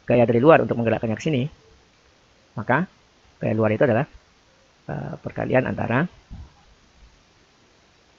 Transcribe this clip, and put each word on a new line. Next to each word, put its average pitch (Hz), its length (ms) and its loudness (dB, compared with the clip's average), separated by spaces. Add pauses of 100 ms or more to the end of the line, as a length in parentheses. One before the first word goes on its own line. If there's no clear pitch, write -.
gaya 123 160 4
dari 117 160 2
luar 143 240 6
untuk 117 160 -4
menggerakkannya 113 360 -2
ke - 80 -12
sini, 139 200 0 (1120)
maka 123 320 -2 (480)
gaya - 160 -4
luar 107 240 0
itu 147 80 2
adalah, 123 240 0 (800)
eh, - 320 -10
perkalian 123 480 -2
antara 117 400 -2 (2000)